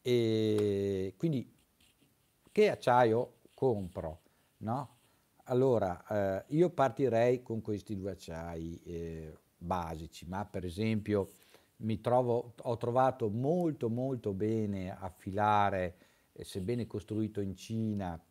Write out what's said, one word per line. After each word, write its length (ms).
E 1160
quindi 380
che 200
acciaio 680
compro, 640
no? 380
Allora, 1000
eh, 120
io 140
partirei 720
con 200
questi 340
due 140
acciai, 720
eh, 540
basici, 680
ma 180
per 200
esempio 680
mi 240
trovo, 600
ho 160
trovato 540
molto 580
molto 460
bene 560
a 180
filare, 880
eh, 120
sebbene 440
costruito 520
in 160
Cina 640